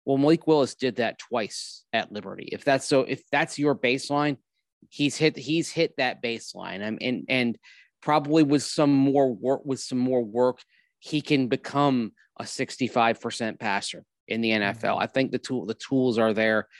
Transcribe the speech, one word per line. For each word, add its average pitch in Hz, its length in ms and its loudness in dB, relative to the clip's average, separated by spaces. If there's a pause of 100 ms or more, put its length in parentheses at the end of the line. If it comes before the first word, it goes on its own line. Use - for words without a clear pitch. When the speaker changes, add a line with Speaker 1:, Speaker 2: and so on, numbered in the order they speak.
Speaker 1:
well, 135 120 2
Malik 156 300 4
Willis 147 280 4
did 127 220 -2
that 113 220 -2
twice - 720 -8
at 110 200 -2
Liberty. 101 400 -12
If - 120 -8
that's 135 220 2
so, 135 160 4
if 135 300 -6
that's 147 280 -2
your 143 160 2
baseline, 139 640 0 (520)
he's 143 280 -2
hit, 156 200 2
he's 151 340 -2
hit 160 260 -2
that 123 260 -2
baseline. 98 640 -8
Um, 110 140 -6
and, 117 260 -4
and 123 300 0 (440)
probably 151 420 4
with 139 200 4
some 143 300 2
more 135 400 4
work, 120 320 -2
with 135 140 -4
some - 200 -6
more 127 240 2
work, 120 360 0 (400)
he 151 220 -4
can 135 260 2
become 131 640 0 (280)
a 110 60 -12
sixty-five 117 760 0
percent 113 400 -8
passer 101 440 -6 (240)
in 110 140 -4
the 113 120 0
N 107 80 2
F 101 240 -2
L. 101 100 0
Speaker 2:
Mm-hmm. 95 80 -2
Speaker 1:
I 110 40 0
think 131 240 -2
the 127 80 -4
tool, 123 260 -6
the 110 80 -6
tools 127 440 0
are 110 160 4
there, 110 340 2 (120)